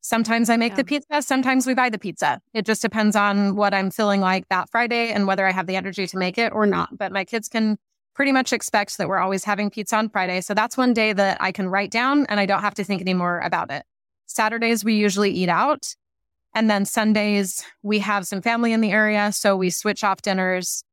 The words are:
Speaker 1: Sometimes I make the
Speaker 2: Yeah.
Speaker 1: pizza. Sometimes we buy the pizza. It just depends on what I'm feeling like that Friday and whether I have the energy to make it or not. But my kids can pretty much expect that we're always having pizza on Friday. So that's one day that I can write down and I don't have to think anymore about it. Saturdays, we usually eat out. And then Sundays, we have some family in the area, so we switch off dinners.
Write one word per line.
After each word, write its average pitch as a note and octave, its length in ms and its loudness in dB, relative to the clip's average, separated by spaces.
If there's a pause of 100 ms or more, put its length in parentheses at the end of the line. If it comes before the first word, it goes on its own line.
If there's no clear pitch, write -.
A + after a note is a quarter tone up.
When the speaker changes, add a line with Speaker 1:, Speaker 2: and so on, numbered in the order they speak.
Speaker 1:
Sometimes A3+ 500 0
I A3+ 60 4
make A#3 180 0
the C4+ 80 0
Speaker 2:
Yeah. C#4+ 160 -2
Speaker 1:
pizza. D4 240 -2
Sometimes C4 420 2
we C4 80 0
buy B3+ 160 2
the G#3+ 80 -6
pizza. E3 420 -2 (140)
It A3 100 -2
just G#3+ 200 -2
depends G#3+ 320 2
on G3+ 400 2
what G#3 180 2
I'm F#3+ 160 0
feeling G3+ 320 2
like F#3 280 0
that F#3 200 -2
Friday A#3 400 0
and G#3 160 0
whether F#3+ 220 2
I F#3+ 40 2
have F#3 140 -2
the F#3 100 -4
energy F#3+ 300 -4
to F3+ 120 -8
make F3+ 200 -2
it A#3 160 0
or G#3+ 140 2
not. F3 280 0
But F#3+ 160 -6
my F#3+ 140 -4
kids A3 240 -8
can A3 300 0 (340)
pretty C#4 180 0
much C4 220 2
expect - 460 -2
that E3 100 -2
we're F#3+ 80 0
always F#3+ 280 0
having G#3 260 0
pizza G#3+ 240 -4
on A3 140 0
Friday. F#3 320 -2
So G3+ 120 -6
that's G#3+ 240 -2
one B3 160 2
day A3 200 2
that G3 280 2
I F#3+ 100 0
can F#3 180 -4
write G3 200 -2
down C4+ 380 2
and G#3 120 0
I G3+ 60 2
don't G3 160 0
have G3+ 140 -2
to G#3 80 -4
think F#3 180 -2
anymore F3+ 380 0
about E3+ 320 -4
it. C#3+ 120 -8 (440)
Saturdays, A3+ 580 0
we A3 80 2
usually G#3 380 2
eat F3+ 180 0
out. A3 460 0 (580)
And A3 180 2
then G3+ 140 2
Sundays, G#3 800 0 (200)
we G#3 160 0
have G3+ 260 -2
some F#3+ 160 -6
family A#3 320 0
in A3+ 80 2
the G#3+ 100 2
area, G#3 400 2
so G3 240 2
we F#3 140 0
switch G3+ 340 -4
off G3 200 0
dinners. F#3 680 -2